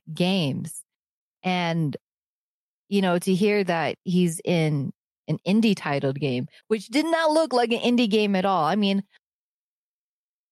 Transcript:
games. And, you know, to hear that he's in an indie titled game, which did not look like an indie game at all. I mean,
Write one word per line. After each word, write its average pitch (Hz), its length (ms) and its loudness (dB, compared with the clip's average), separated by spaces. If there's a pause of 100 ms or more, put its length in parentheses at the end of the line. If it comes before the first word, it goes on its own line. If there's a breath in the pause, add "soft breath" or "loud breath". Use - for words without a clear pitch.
(140)
games. 180 720 -2 (600)
And, 170 540 -2 (920)
you 196 120 0
know, 180 180 2
to 190 160 0
hear 208 300 2
that 165 380 -2
he's 180 420 0
in 156 460 0 (360)
an 151 200 -4
indie 226 300 2
titled 139 420 -2
game, 127 280 -4 (220 soft breath)
which 220 180 -4
did 294 180 0
not 330 260 2
look 302 220 2
like 240 180 2
an 233 100 -2
indie 240 280 2
game 208 260 2
at 185 100 0
all. 185 200 2
I 170 100 0
mean, 196 280 0 (1500 soft breath)